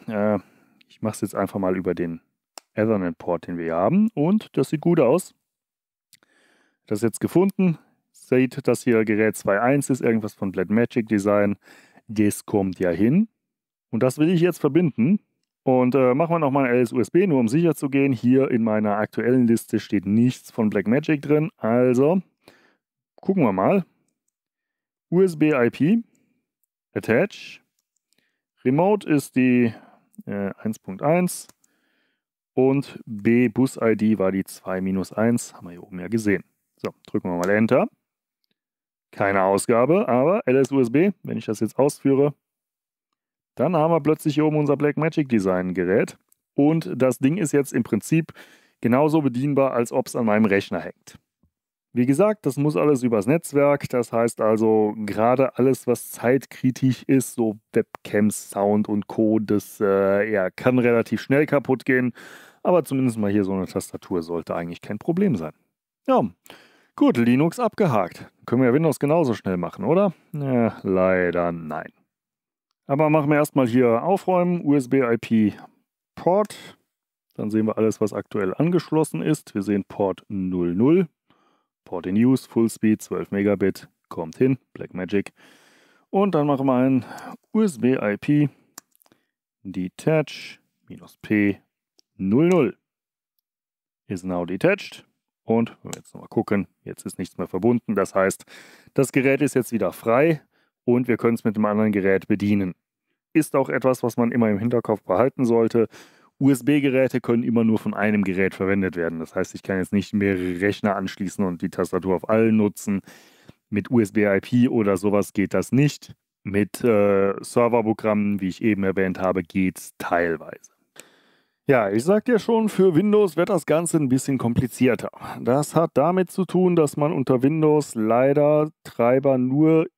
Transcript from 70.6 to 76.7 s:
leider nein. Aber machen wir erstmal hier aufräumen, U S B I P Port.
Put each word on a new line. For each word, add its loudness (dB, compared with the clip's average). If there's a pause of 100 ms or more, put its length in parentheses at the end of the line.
leider 0
nein. -10 (960)
Aber 2
machen 2
wir 2
erstmal 2
hier 2
aufräumen, 0
U 2
S -2
B 2
I 0
P 2 (640)
Port. -4 (580)